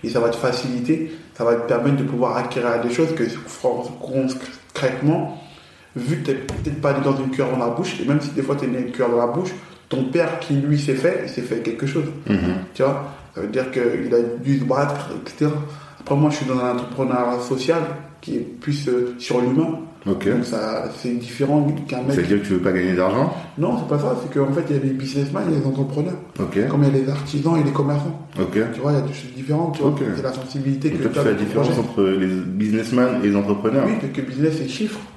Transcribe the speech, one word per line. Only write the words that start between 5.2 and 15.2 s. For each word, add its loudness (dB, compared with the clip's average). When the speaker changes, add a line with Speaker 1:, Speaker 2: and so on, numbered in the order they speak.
Speaker 1:
vu -2
que -4
t'es 0
peut-être -4
pas 2
allé 0
dans 2
une -2
cuillère 0
dans 0
la 0
bouche, -2
et -2
même 4
si -6
des -2
fois 0
t'es -2
mis -2
une -4
cuillère 2
dans 4
la 4
bouche, -2
ton 0
père 0
qui, -2
lui, 4
s'est 0
fait, 2
il -8
s'est -6
fait -4
quelque -4
chose. 0
Speaker 2:
Mhm. 4
Speaker 1:
Tu 0
vois ? 0
Ça -10
veut -4
dire -2
qu'il 0
a 2
dû 4
se 0
battre, 0
et -10